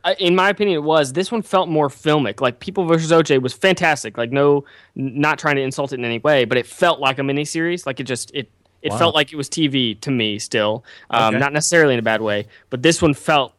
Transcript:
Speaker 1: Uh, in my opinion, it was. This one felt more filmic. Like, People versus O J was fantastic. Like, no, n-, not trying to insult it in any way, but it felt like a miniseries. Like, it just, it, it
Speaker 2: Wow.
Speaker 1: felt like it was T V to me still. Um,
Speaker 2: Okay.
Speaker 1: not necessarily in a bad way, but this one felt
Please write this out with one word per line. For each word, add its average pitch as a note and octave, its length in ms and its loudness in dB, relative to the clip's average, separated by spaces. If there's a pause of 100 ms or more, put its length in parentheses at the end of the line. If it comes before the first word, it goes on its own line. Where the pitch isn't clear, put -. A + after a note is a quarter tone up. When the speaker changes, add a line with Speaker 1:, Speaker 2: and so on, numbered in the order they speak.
Speaker 1:
Uh, F#3 140 0
in F3+ 160 2
my F#3 140 4
opinion, G3+ 280 0
it D3 60 -4
was. D3+ 300 2
This F3+ 180 -4
one A3+ 100 -4
felt F#3 260 0
more D3+ 220 0
filmic. D3 520 -2
Like, B2+ 180 0
People F#3 260 -4
versus D#3+ 260 0
O E3 120 6
J C#3+ 160 2
was B2+ 140 -4
fantastic. E3 640 0
Like, A#2 140 -4
no, C#3+ 320 4 (340)
n-, C3+ 220 -6
not D3+ 200 2
trying D3 180 0
to C3+ 60 -2
insult C3+ 300 -6
it B2+ 60 -8
in A#2+ 60 -6
any A#2 140 -4
way, C#3 260 2
but B2 140 0
it A#2+ 80 -4
felt E3+ 320 0
like C3+ 200 -2
a C#3 40 -4
miniseries. D#3+ 640 -4
Like, C3 120 -8
it C#3 40 -8
just, B2 320 -6
it, C3+ 120 -8 (360)
it D3+ 80 -2
Speaker 2:
Wow. G#3 80 -4
Speaker 1:
felt E3 160 2
like D3+ 180 0
it - 20 -18
was C#3+ 140 -6
T D#3+ 180 0
V B2+ 280 -2
to B2 160 -8
me A2 260 -2
still. A2 460 -2 (260)
Um, A2+ 240 2
Speaker 2:
Okay. A2 60 0
Speaker 1:
not C#3 140 0
necessarily D3+ 400 4
in A#2+ 60 0
a A2+ 40 -4
bad A2 180 0
way, G#2 240 -2 (240)
but B2 140 -6
this D#3+ 180 4
one D3+ 140 4
felt C#3+ 440 0